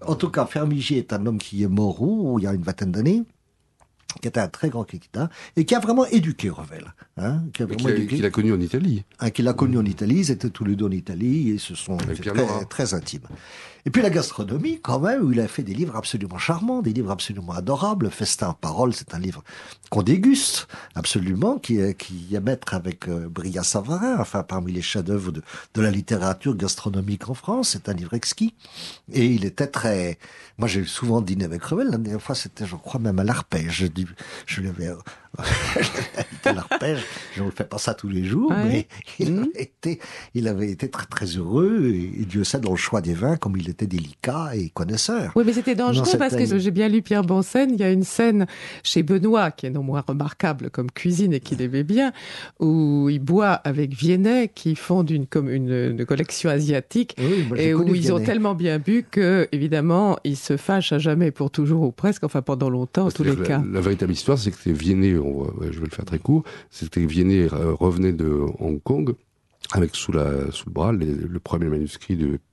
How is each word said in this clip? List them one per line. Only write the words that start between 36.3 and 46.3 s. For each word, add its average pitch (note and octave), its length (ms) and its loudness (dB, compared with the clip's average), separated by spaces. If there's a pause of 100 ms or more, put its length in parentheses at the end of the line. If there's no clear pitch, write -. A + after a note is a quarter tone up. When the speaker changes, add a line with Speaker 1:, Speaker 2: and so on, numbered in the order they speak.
Speaker 1:
à C4+ 80 2
l'Arpège, C#3+ 500 -2 (320)
je G2 80 -4
ne G2 80 -2
fais - 120 -4
pas G2+ 140 -10
ça - 160 -2
tous - 160 -8
les F#2 140 0
jours, D#3+ 280 2
Speaker 3:
Ouais. G#3 140 2
Speaker 1:
mais - 220 2 (320)
il E3+ 140 0
Speaker 3:
Mhm. F#3+ 60 0
Speaker 1:
avait C#4 240 -4
été, - 360 -6 (340)
il A#2 140 0
avait G#2 220 -2
été C3 200 -6
très, - 160 -8
très - 200 -6
heureux, B2 680 2
et, F2+ 280 -4
et G#2+ 40 -2
Dieu G2 180 0
sait C#3 160 0
dans G#2+ 120 0
le F2+ 60 2
choix G#2 240 0
des E2+ 120 -2
vins, B2+ 240 0
comme G2 200 -2
il F2 120 -4
était G2 180 -4
délicat G2+ 680 -6
et F2+ 140 -4
connaisseur. G#3+ 640 -2
Speaker 3:
Oui, A#3 100 6
mais A#3 80 4
c'était A#3+ 220 0
dangereux A#3+ 240 2
Speaker 1:
Non, C3+ 60 2
c'était F4+ 120 4
Speaker 3:
parce C4+ 180 2